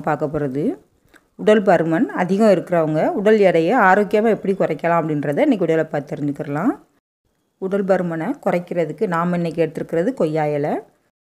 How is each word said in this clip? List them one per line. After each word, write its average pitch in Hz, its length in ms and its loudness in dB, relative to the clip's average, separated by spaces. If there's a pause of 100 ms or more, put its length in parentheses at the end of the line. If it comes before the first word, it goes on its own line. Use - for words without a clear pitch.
பார்க்க 151 260 -2
போறது, 147 300 -4 (760)
உடல் 214 280 4
பருமன் 165 400 2 (160)
அதிகம் 196 320 4
இருக்கிறவங்க 160 460 0 (180)
உடல் 214 200 4 (100)
எடையை 165 260 2 (140)
ஆரோக்கியமா 208 460 2
எப்படி 190 260 -4
குறைக்கலாம் 170 400 0
அப்படின்றத 151 440 -2
இன்னைக்கு 226 220 0
வீடியோல 160 240 2
பார்த்து 143 220 -6
தெரிஞ்சுக்கலாம். 147 600 -4 (920)
உடல் 196 280 -2
பருமனை 175 380 -2 (160)
குறைக்கிறதுக்கு 175 680 -4
நாம 175 260 0
இன்னைக்கு 165 240 -2
எடுத்துருக்கிறது 165 560 -4
கொய்யா 156 340 0
இலை. 147 180 -2 (500)